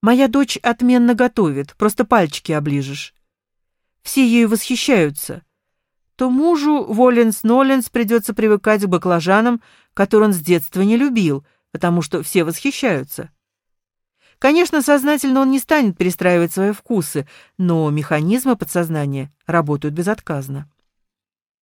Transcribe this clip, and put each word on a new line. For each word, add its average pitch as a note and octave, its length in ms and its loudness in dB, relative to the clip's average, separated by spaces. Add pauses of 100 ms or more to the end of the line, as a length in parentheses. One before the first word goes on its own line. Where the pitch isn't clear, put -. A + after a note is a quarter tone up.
«Моя B3 280 2
дочь C#4 300 -2
отменно A#3+ 560 2
готовит, F#3 640 -2
просто G#3+ 280 -2
пальчики F3 480 0
оближешь», C#3+ 640 -4 (880)
все C4 260 2
ею A#3 220 4
восхищаются, G#3 920 -2 (760)
то B3+ 120 -2
мужу D4 560 0
воленс-ноленс A#3+ 1040 2
придётся A#3 460 -2
привыкать G#3+ 480 2
к G3+ 40 -2
баклажанам, F#3 760 0 (320)
которые G#3+ 340 4
он G3+ 60 2
с E3+ 60 -6
детства E3+ 420 0
не G#3+ 160 2
любил, G#3 480 0 (240)
потому F3 320 0
что D#3 200 -4
все F3 220 0
восхищаются. E3 880 -6 (1080)
Конечно, D#4 440 2
сознательно C#4 580 0
он C4+ 100 2
не C4+ 80 2
станет B3 380 0
перестраивать F3 560 0
свои G3 200 -2
вкусы, D#3+ 540 -4 (300)
но E3 340 0
механизмы E3 680 0
подсознания D3+ 760 -6 (140)
работают D3+ 480 -2
безотказно. D3 760 -6 (920)